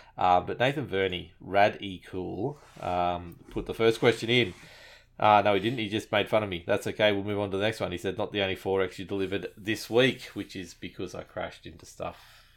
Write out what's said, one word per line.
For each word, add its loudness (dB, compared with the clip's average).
Uh, 4
but -8
Nathan 0
Verney, -2
Rad 4
E -10
Cool, -6
um, -2
put -6
the -6
first 2
question 4
in. 2
Uh, 8
no, 4
he 4
didn't. -2
He -4
just -4
made 2
fun 2
of -6
me. -8
That's 0
okay. 2
We'll -2
move -4
on -2
to -2
the 0
next -2
one. -2
He -4
said, -4
"Not -6
the 0
only 0
four 0
X -6
you -8
delivered -4
this -4
week," 2
which -10
is -12
because -12
I -10
crashed -10
into -18
stuff -14